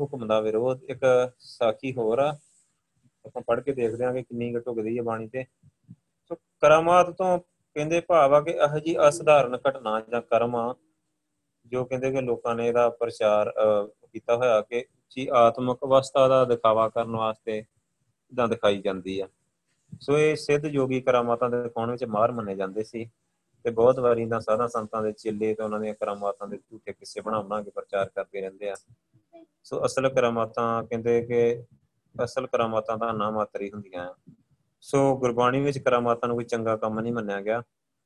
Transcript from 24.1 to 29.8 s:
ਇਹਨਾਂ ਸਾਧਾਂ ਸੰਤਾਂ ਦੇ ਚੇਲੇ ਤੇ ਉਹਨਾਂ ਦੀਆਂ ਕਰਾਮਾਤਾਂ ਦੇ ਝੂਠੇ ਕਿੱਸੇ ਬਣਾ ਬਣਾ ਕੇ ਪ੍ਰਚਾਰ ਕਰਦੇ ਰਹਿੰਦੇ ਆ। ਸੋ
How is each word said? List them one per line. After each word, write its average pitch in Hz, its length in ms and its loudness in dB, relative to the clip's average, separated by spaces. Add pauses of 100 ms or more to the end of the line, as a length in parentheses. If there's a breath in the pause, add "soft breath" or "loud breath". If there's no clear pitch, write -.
ਇਹਨਾਂ 113 180 -4
ਸਾਧਾਂ 110 280 0
ਸੰਤਾਂ 110 360 -6
ਦੇ 107 80 -2
ਚੇਲੇ 107 420 -4
ਤੇ 110 100 -6
ਉਹਨਾਂ 107 160 -6
ਦੀਆਂ 107 140 -6
ਕਰਾਮਾਤਾਂ 101 540 -6
ਦੇ 101 100 -12
ਝੂਠੇ 107 360 -16
ਕਿੱਸੇ - 280 -16
ਬਣਾ 107 200 -4
ਬਣਾ 104 200 -6
ਕੇ 101 100 -14
ਪ੍ਰਚਾਰ 98 380 -6
ਕਰਦੇ 98 320 -10
ਰਹਿੰਦੇ 95 280 -10
ਆ। 98 60 -8 (880)
ਸੋ - 220 -4